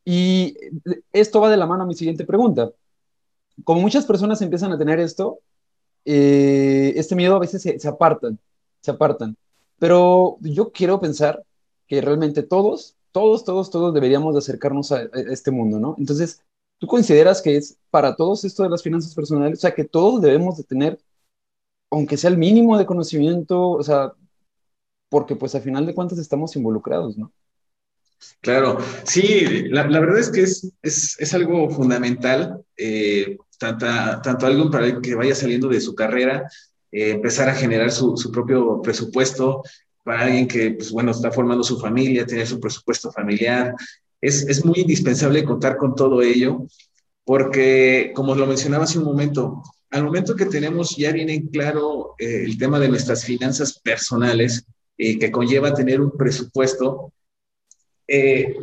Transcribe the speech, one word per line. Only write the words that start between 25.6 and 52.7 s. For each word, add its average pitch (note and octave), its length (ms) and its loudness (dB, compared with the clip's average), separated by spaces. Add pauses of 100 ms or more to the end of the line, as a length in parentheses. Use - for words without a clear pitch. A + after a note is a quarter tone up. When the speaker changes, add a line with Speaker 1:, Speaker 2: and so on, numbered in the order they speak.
Speaker 1:
final C3+ 240 -4
de F3 80 -6
cuentas F3+ 240 -6
estamos D#3 380 -6
involucrados, A2+ 640 -4
¿no? G#2+ 120 -12 (1120)
Speaker 2:
Claro, C3 380 0 (240)
sí, F3+ 640 2
la, C#3+ 180 0
la D#3 120 2
verdad E3 180 4
es A#3 140 0
que F3+ 100 2
es, F#3 400 -2
es, - 380 -4
es D#3 160 -4
algo E3+ 340 0
fundamental, B2+ 920 -2 (120)
eh, G#2 600 -2 (220)
tanta, A2+ 640 -4
tanto B2+ 240 0
alguien D3 240 4
para A#2+ 160 2
el B2+ 140 -2
que B2 120 -4
vaya B2+ 220 0
saliendo B2+ 320 0
de B2+ 140 0
su A2+ 120 -6
carrera, B2 560 -2 (420)
eh, G#2+ 200 -2
empezar A#2 360 0
a C3+ 60 2
generar A#2 380 0
su, B2 260 0
su A#2 140 -6
propio A#2+ 500 0
presupuesto, B2 800 -2 (420)
para A#2 220 -2
alguien B2+ 220 2
que, A2+ 220 0
pues, A2 220 -8
bueno, A#2 180 0
está A#2 220 -2
formando A#2+ 320 0
su A#2+ 160 -4
familia, A#2+ 480 0
tener A2+ 180 -4
su - 140 -6
presupuesto - 520 -6
familiar, A#2 600 -2 (480)
es, C#3 260 0
es C#3 160 0
muy E3+ 180 2
indispensable D3 640 2
contar B2+ 340 -2
con C3 180 -2
todo C3 260 4
ello, B2 460 2 (560)
porque, C3 920 4
como C3+ 220 -2
lo C3+ 100 2
mencionaba C#3+ 380 0
hace D#3+ 160 -2
un D3+ 60 0
momento, C#3+ 580 -2 (260)
al C#3+ 140 -2
momento F#3 320 -2
que F#3 100 -2
tenemos D#3 500 -4
ya D3 160 -2
bien D#3+ 200 -4
en D3+ 160 -4
claro, D3 720 -4
eh, A#2 260 -4
el G#2+ 140 -6
tema C#3+ 200 0